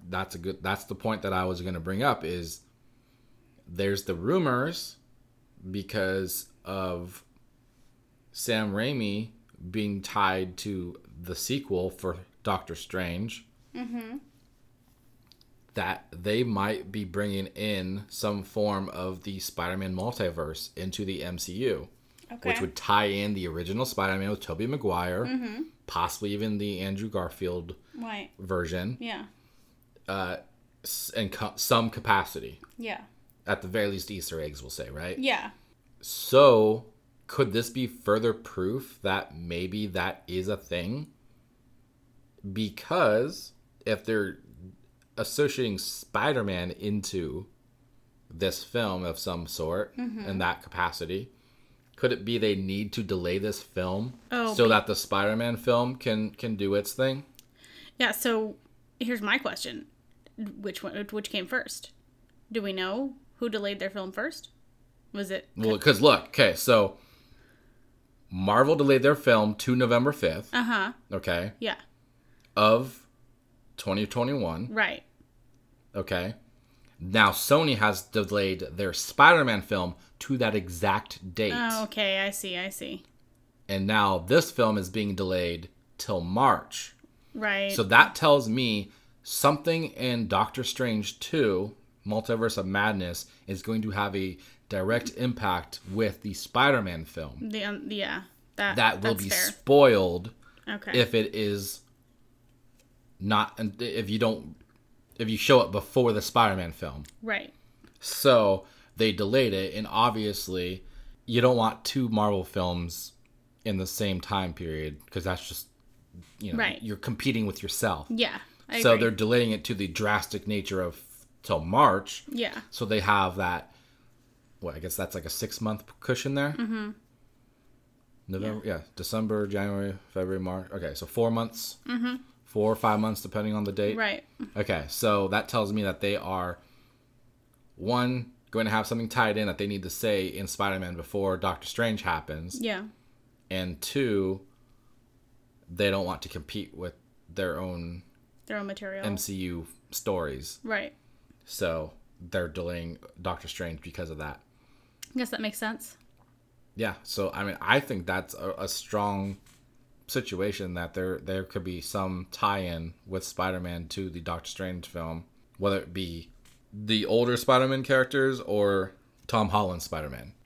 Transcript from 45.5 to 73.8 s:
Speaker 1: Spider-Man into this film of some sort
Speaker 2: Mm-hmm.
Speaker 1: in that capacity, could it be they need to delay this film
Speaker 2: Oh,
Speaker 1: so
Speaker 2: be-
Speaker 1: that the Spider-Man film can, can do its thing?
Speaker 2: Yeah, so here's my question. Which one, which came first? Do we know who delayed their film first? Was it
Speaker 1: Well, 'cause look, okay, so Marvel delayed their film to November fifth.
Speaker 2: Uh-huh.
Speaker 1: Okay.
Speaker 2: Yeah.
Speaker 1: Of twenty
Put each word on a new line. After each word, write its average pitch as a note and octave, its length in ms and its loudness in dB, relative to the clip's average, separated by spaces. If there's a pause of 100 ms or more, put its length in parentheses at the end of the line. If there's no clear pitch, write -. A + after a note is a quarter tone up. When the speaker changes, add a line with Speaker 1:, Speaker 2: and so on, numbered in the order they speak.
Speaker 1:
Spider-Man G2+ 960 -2
into F#2+ 720 -4 (840)
this F2 340 -2
film G2 400 -2
of E2 140 -4
some E2+ 280 -4
sort E2+ 500 -4
Speaker 2:
Mm-hmm. A3+ 280 -6
Speaker 1:
in F#2+ 140 -4
that F2+ 240 0
capacity, F2+ 680 -4 (640)
could B2 160 2
it G2+ 120 -4
be A#2 140 -2
they G#2 180 2
need G2 380 -4
to A#2 80 -2
delay F2+ 360 -2
this G2+ 240 -4
film G2 520 -4 (160)
Speaker 2:
Oh, A#3 240 -2
Speaker 1:
so A#2+ 100 4
Speaker 2:
be- A2+ 60 6
Speaker 1:
that G#2+ 160 6
the G2+ 100 0
Spider-Man A2 600 0
film B2 400 2
can, G#2+ 340 -2
can A2+ 260 -6
do G2 180 0
its G2+ 180 0
thing? C3+ 320 -2 (760)
Speaker 2:
Yeah, A#3+ 140 2
so A3 440 -2 (420)
here's A#3+ 240 -4
my G#3+ 160 2
question. - 480 -6 (520)
Which G3+ 440 -10
one, G3+ 280 -8
which G#3 200 -6
came F#3 160 -4
first? - 440 -6 (600)
Do A3 120 -2
we G3 100 -4
know G3+ 420 -2 (220)
who A#3 120 -4
delayed G3+ 300 -4
their F#3+ 120 -4
film F#3+ 220 -8
first? C4+ 360 -8 (640)
Was G3+ 180 -6
it - 260 -6
Speaker 1:
Well, E3+ 220 2
'cause A#2+ 220 6
look, C3 280 8
okay, G#2 260 6
so G#2+ 420 4 (1300)
Marvel G#2+ 460 6
delayed C#3 260 6
their C#3 120 8
film G#2+ 420 6
to B2 200 0
November B2 340 6
fifth. F#2 440 0
Speaker 2:
Uh-huh. A#3 380 0 (200)
Speaker 1:
Okay. F#2 480 -2
Speaker 2:
Yeah. A3 140 -4 (840)
Speaker 1:
Of A2+ 500 4 (680)
twenty G#2 300 -2